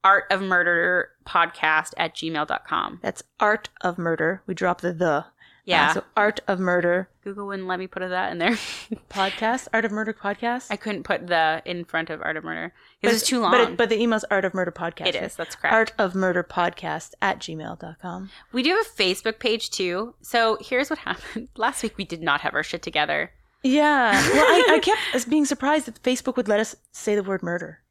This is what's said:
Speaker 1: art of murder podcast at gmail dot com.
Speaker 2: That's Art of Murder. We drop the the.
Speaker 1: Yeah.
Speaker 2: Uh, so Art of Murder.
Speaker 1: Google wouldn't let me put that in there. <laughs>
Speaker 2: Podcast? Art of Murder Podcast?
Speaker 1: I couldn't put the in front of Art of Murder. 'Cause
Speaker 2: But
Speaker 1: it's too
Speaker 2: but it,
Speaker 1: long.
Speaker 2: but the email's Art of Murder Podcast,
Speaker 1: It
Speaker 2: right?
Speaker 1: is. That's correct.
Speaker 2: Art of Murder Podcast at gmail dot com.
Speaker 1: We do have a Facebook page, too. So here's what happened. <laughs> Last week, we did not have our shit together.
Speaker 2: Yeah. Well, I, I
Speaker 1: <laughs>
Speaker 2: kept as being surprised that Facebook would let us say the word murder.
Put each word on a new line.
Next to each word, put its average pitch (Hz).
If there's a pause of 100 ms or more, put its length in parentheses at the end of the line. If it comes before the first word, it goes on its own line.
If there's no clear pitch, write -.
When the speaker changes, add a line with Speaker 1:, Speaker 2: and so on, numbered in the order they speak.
Speaker 1:
art 196
of 196
murder 175 (160)
podcast 160
at 165
gmail 160
dot -
com. -
Speaker 2:
That's - (160)
Art 214 (120)
of 180
Murder. 170
We 190
drop 175
the 175
the. 160 (400)
Speaker 1:
Yeah. 160
Speaker 2:
Uh, -
so 196 (140)
Art 214
of 185
Murder. 175 (160)
Speaker 1:
Google 202
wouldn't 190
let 180
me 185
put 185
that 185
in 175
there. 175
<laughs> -
Speaker 2:
Podcast? 220
Art 226
of 208
Murder 214
Podcast? 233
Speaker 1:
I 208
couldn't 202
put 180
the 160
in 175
front 165
of 156
Art 156
of 156
Murder. 165 (280)
'Cause 214
Speaker 2:
But -
Speaker 1:
it's 226
too 254
Speaker 2:
but 226
it, -
Speaker 1:
long. 226
Speaker 2:
but 233
the 214
email's 226
Art 196
of 185
Murder 180
Podcast, 170
Speaker 1:
It 175
Speaker 2:
right? -
Speaker 1:
is. -
That's -
correct. -
Speaker 2:
Art 220
of 190
Murder 185
Podcast 170
at 196
gmail 160
dot 165
com. 185 (220)
Speaker 1:
We 254
do 302
have 440
a - (120)
Facebook 190
page, 220
too. 190
So 226
here's 262
what 208
happened. 208
<laughs> -
Last -
week, 220
we 202
did 165
not 147
have -
our 156
shit -
together. 151 (320)
Speaker 2:
Yeah. 277 (220)
Well, 294
I, 480 (100)
I -
Speaker 1:
<laughs> -
Speaker 2:
kept 427 (140)
as 240
being 302
surprised 285
that -
Facebook 254
would 208
let 208
us - (160)
say -
the 202
word 190
murder. 170 (120)